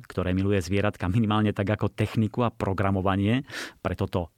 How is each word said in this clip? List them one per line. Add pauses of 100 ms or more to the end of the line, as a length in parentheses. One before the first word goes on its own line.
ktoré
miluje
zvieratka
minimálne
tak
ako
techniku
a
programovanie, (400)
preto
to (160)